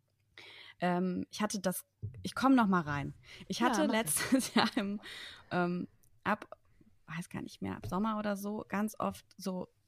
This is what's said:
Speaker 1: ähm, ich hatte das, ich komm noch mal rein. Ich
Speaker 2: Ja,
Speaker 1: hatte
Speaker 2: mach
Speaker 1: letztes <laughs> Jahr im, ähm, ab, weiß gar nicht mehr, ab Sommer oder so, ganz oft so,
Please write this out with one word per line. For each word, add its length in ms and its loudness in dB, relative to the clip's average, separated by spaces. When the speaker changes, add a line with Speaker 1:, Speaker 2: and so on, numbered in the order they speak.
Speaker 1:
ähm, 500 2
ich 100 -6
hatte 180 -2
das, 260 -2
ich 120 -8
komm 200 6
noch 120 6
mal 140 4
rein. 320 -2
Ich 140 -2
Speaker 2:
Ja, 60 6
Speaker 1:
hatte 180 4
Speaker 2:
mach 80 2
Speaker 1:
letztes 600 2
<laughs> 20 4
Jahr 200 6
im, 240 -2
ähm, 360 0
ab, 220 0
weiß 220 -8
gar 120 -8
nicht 200 -12
mehr, 160 -4
ab 100 -10
Sommer 320 0
oder 160 0
so, 320 -6
ganz 320 -2
oft 260 -4
so, 300 -6